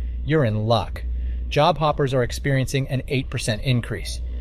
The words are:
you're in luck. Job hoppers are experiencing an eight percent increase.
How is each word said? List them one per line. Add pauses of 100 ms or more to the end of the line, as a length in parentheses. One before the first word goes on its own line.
(240)
you're
in
luck. (460)
Job
hoppers
are
experiencing
an
eight
percent
increase. (200)